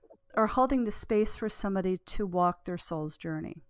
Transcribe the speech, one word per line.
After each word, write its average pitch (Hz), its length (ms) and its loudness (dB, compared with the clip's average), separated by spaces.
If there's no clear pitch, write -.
or 220 140 4
holding 262 360 4
the 208 60 -2
space 214 460 0
for 220 120 -2
somebody 190 480 0
to - 300 -2
walk 175 400 0
their 180 120 -4
soul's 156 380 -6
journey. 160 540 -8